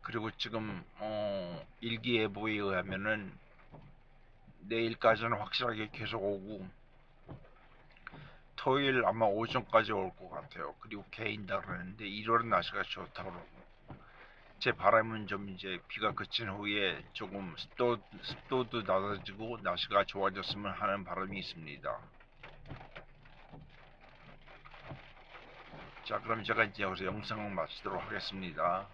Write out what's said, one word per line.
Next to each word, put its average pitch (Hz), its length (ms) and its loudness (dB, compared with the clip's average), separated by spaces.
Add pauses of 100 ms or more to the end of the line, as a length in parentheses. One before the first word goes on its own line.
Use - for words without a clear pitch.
그리고 110 360 -4
지금, 107 460 -4 (160)
어, 101 640 -2 (160)
일기예보에 110 720 2
의하면은 98 840 0 (1200)
내일까지는 113 720 4
확실하게 107 580 0
계속 107 320 -4
오고 98 440 -2 (1900)
토요일 135 500 4
아마 110 200 6
오전까지 110 640 4
올 95 240 2
것 92 140 -14
같아요. 71 500 -8
그리고 104 320 -10
개인다 107 500 -2
그러는데 92 460 -8
일월은 113 420 4
날씨가 95 340 2
좋다고 92 480 -6
그러고 - 340 -14 (960)
제 127 120 4
바람은 110 560 6
좀 98 220 -4
이제 92 380 -6
비가 104 260 0
그친 107 360 -2
후에 101 540 0 (100)
조금 95 440 -6
습도, 120 420 2 (240)
습도도 120 600 0
낮아지고 101 760 2
날씨가 95 440 4
좋아졌으면 98 680 0
하는 98 320 0
바람이 95 360 -4
있습니다. 71 600 -6 (4000)
자, 104 160 0
그럼 110 220 0
제가 110 220 4
이제 101 180 -4
여기서 92 220 0
영상을 104 460 -2
마치도록 90 520 -2
하겠습니다. 92 880 0